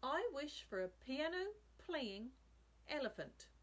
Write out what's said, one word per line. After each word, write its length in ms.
I 320
wish 360
for 120
a 60
piano-playing 1400
elephant. 600